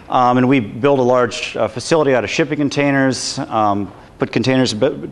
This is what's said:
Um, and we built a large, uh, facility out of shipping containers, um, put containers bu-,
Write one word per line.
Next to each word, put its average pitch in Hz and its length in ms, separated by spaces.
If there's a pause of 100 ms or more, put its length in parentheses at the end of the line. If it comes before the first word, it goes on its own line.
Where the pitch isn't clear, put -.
Um, 127 320
and 127 100
we 139 100
built 117 380
a 127 60
large, 123 520
uh, 117 120
facility 139 480
out 110 80
of 104 80
shipping 151 260
containers, 139 800
um, 104 540 (260)
put - 140
containers 131 420
bu-, 143 380